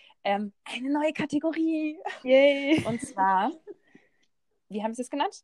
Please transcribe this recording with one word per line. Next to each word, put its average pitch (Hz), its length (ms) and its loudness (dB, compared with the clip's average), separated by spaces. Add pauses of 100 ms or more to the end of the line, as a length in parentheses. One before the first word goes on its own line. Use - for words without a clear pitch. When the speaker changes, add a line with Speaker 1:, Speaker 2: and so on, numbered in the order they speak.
(240)
Speaker 1:
Ähm, 202 300 -2 (120)
eine 262 260 -6
neue 302 220 0
Kategorie. 311 840 -2 (260)
Speaker 2:
Yay. 277 600 4
Speaker 1:
Und 226 160 -4
zwar, 190 500 0 (1160)
wie 202 140 -6
haben 226 100 -4
Sie 247 80 -6
es - 80 -12
genannt? 302 340 -6